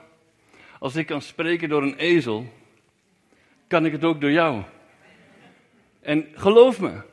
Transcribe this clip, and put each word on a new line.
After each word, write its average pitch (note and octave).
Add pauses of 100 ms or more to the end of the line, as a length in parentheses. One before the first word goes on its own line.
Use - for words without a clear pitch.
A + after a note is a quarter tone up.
(800)
als C3
ik D#3
kan D3+
spreken E3
door D3
een C#3
ezel, B2+ (1120)
kan D#3+
ik D#3+
het C#3+
ook D#3+
door C#3+
jou." D3+ (1400)
En D3+
geloof A#3
me, G#2 (120)